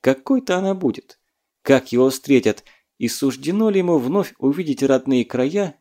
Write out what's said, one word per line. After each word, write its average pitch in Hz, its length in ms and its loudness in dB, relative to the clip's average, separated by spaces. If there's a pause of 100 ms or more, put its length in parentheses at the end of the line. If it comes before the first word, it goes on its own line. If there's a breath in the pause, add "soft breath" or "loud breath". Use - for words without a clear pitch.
Какой-то 269 560 0
она 190 180 -2
будет. - 440 -6 (420)
Как 131 300 2
его 127 180 4
встретят, 131 540 0 (340 soft breath)
и 120 100 -4
суждено 151 640 -2
ли 196 100 0
ему 175 180 2
вновь 147 400 -2
увидеть 143 460 -2
родные 131 420 2
края 151 560 -2